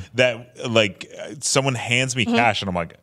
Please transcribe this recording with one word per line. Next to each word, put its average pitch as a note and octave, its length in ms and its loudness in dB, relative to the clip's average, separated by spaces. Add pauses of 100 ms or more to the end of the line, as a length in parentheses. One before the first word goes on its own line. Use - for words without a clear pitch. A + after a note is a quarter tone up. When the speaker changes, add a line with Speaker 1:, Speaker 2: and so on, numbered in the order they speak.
(140)
Speaker 1:
that, B2 560 0
like, G#2+ 500 2
uh, E2 200 -12
someone C3+ 340 0
hands A#2+ 420 -2
me A#2+ 80 2
Speaker 2:
Mm-hmm. A#2 120 0
Speaker 1:
cash A#2 260 2
and G2 60 -4
I'm F2+ 80 -2
like E2+ 260 -4